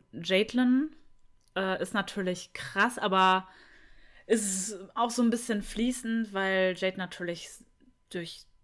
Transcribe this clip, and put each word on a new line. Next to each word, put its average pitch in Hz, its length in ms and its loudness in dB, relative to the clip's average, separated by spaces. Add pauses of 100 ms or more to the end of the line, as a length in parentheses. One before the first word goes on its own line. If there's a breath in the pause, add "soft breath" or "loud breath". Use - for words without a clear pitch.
(120)
Jaitlyn, 240 840 2 (600)
äh, 190 260 0
ist 185 120 -6
natürlich 190 600 -4
krass, 214 460 0
aber 185 480 4 (800 loud breath)
ist 202 480 0 (200)
auch 233 140 2
so 233 120 0
ein 233 80 6
bisschen 226 320 -2
fließend, 226 720 -2
weil 190 440 2
Jade 185 200 -2
natürlich 175 500 -6
s-, - 180 -20 (440)
durch - 360 -10 (180)